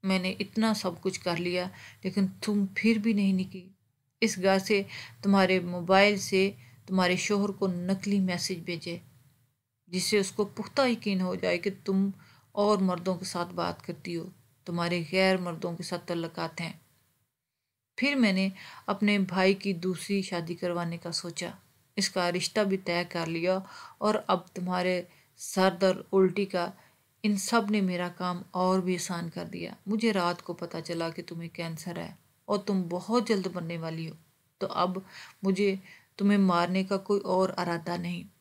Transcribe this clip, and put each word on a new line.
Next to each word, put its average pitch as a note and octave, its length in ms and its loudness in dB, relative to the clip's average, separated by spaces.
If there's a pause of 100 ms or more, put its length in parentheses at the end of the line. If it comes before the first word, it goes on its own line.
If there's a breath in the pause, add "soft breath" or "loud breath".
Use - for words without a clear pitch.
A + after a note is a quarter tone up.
मैंने F#3+ 260 0 (120)
इतना A3 320 0
सब F#3 260 -4
कुछ F#3 180 -4
कर E3+ 200 -2
लिया F3+ 320 -2 (360 loud breath)
लेकिन F#3+ 220 2 (180)
तुम G#3 200 2 (120)
फिर A3+ 220 4
भी A3 140 2
नहीं G3 200 4
निकली।" F#3 360 -4 (540)
इस A3 160 0
घर F#3+ 200 6
से G3 260 2 (380 loud breath)
तुम्हारे F#3+ 380 6
मोबाइल F#3 580 6
से G3 280 2 (400 loud breath)
तुम्हारे F3+ 320 4
शोहर G3+ 340 2
को G3 140 -2
नकली F#3+ 540 0
मैसेज F3+ 440 -2
भेजे, E3+ 360 -8 (920)
जिससे F#3 280 2
उसको G3 280 0
पुख्ता A#3+ 380 0
यकीन G#3 360 0
हो F#3 140 -2
जाए F3 220 0
कि F3 140 -2
तुम G3 400 0 (440 soft breath)
और G#3 280 4
मर्दों F3+ 320 0
के F3+ 100 -10
साथ F3+ 300 -6
बात E3+ 260 -4
करती - 320 -10
हो, E3+ 160 -8 (380)
तुम्हारे F3 360 0
गैर F#3 380 4
मर्दों E3+ 340 -6
के E3+ 80 -10
साथ F3 240 -8
तल्लुकात E3 540 -6
हैं। E3 180 -8 (1160)
फिर C#4+ 180 2
मैंने G3 360 2 (380 loud breath)
अपने G#3 320 2
भाई F#3 340 2
की G3 200 -4
दूसरी F#3 480 -2
शादी F3 320 -6
करवाने E3+ 420 -4
का E3+ 160 -10
सोचा, E3+ 400 -8 (440)
इसका F#3+ 320 0
रिश्ता F#3 340 0
भी G3 160 0
तय F3 260 -2
कर E3+ 220 -4
लिया F3 340 0 (400 loud breath)
और G#3+ 180 2
अब F3+ 260 0 (100)
तुम्हारे F3+ 400 0 (440 soft breath)
सर F#3 380 2
दर्द, F#3 260 2 (100)
उल्टी F#3+ 340 4
का, F3+ 240 -2 (520 soft breath)
इन G#3 160 2
सब A3 320 2
ने G#3 100 2
मेरा F3+ 300 -2
काम F3+ 320 -6 (120)
और F#3 260 2
भी F3+ 140 0
आसान E3+ 340 -6
कर F3 160 -10
दिया। E3+ 300 -12 (120)
मुझे A3 240 0
रात F3 300 0
को - 140 -10
पता E3+ 260 -10
चला E3 280 -4
कि E3 140 -12
तुम्हें E3 280 -12
कैंसर E3 480 -10
है E3 160 -12 (320)
और G#3 120 0
तुम G3 300 0
बहुत G#3+ 380 0
जल्द G3 280 0
मरने E3+ 220 -6
वाली D#3+ 280 -6
हो, D#3 100 -12 (460)
तो - 60 -2
अब F#3 360 0 (400 loud breath)
मुझे F#3+ 360 2 (400 loud breath)
तुम्हें G3+ 200 4
मारने F3+ 440 4
का G3 160 -2
कोई G3+ 220 0
और F#3 380 2
इरादा F3 380 -2
नहीं। F3 280 -6 (160)